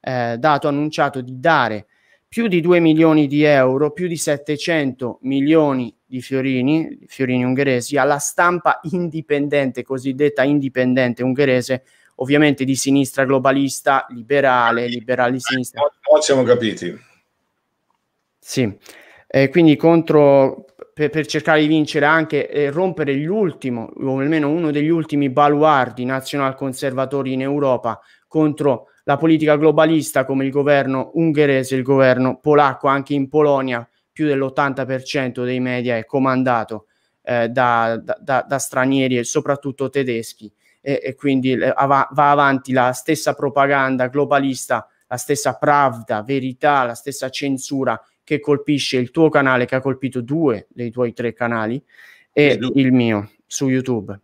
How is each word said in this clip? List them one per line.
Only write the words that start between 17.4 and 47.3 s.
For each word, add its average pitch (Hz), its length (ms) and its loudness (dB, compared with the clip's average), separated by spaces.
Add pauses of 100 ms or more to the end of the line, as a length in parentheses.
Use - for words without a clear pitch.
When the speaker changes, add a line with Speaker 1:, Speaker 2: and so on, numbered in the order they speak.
Speaker 1:
Sì, 113 380 -4 (500)
eh, 135 220 2
quindi 160 260 6
contro, 151 880 4 (260)
per, 151 200 -2
per 151 160 -4
cercare 156 340 2
di 151 60 2
vincere 151 400 2
anche, 156 420 0
eh, 147 220 -2
rompere 160 420 -2
l'ultimo, 143 840 -4
o 135 220 -4
almeno 147 320 0
uno 160 220 -2
degli 147 180 -2
ultimi 151 400 0
baluardi 143 760 2
nazionalconservatori 131 1300 -4
in 131 100 -4
Europa 135 580 -2 (260)
contro 147 600 0 (180)
la 143 120 0
politica 151 400 2
globalista 156 680 2
come 135 220 -2
il 135 40 -2
governo 135 680 0
ungherese, 143 600 2
il 131 80 -2
governo 127 560 2
polacco, 147 480 2
anche 139 260 -2
in 139 140 -2
Polonia 135 580 0 (240)
più 156 160 -6
dell'ottanta 135 600 -2
per 131 180 -6
cento 127 400 -6
dei 127 160 -4
media 123 380 -4
è 110 80 -6
comandato, 127 800 0 (360)
eh, 117 280 -2
da, 117 520 0
da, - 200 -8
da, 131 260 -2
da 139 120 -4
stranieri 131 580 0
e 117 80 -2
soprattutto 139 640 -4
tedeschi, 120 600 -6 (300)
e, 139 240 -4
e 127 120 -8
quindi, 131 360 0
eh, 120 240 0
va, 139 340 0
va 143 220 2
avanti 139 400 2
la 127 220 2
stessa 147 400 -4
propaganda 135 760 0
globalista, 135 800 -2 (200)
la 123 100 -8
stessa 139 400 -2
Pravda, 127 640 0
Verità, 131 640 0
la 117 100 -6
stessa 131 320 -10
censura 131 720 -4 (220)